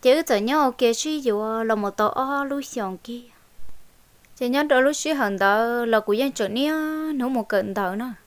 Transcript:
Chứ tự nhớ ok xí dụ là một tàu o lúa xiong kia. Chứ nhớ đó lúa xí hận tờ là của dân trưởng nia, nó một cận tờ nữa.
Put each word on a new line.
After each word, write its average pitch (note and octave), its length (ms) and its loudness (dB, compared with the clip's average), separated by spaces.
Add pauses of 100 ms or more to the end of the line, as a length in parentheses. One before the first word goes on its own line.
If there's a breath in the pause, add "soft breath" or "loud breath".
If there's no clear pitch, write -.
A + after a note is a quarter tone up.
Chứ C4+ 260 6
tự A3+ 100 2
nhớ B3+ 240 2
ok B3+ 160 0 (180)
xí D#4 240 -4
dụ A3 440 -2
là A3 120 2
một G3+ 140 -2
tàu G#3 200 0
o C#4 340 -2
lúa C#4 180 -4
xiong G3 360 -8
kia. A#3+ 240 -14 (1120)
Chứ B3 100 -4
nhớ C4+ 180 0
đó D4 160 4
lúa C#4 140 4
xí D4+ 180 -2
hận G#3 280 0
tờ A3+ 460 2
là A3+ 140 4
của G#3 140 0
dân C4 180 0
trưởng G#3 220 -4
nia, C#4+ 200 0 (400)
nó B3+ 140 -2
một B3 200 -2
cận G3 260 -2
tờ F#3+ 220 -2
nữa. A#3+ 180 -6 (140)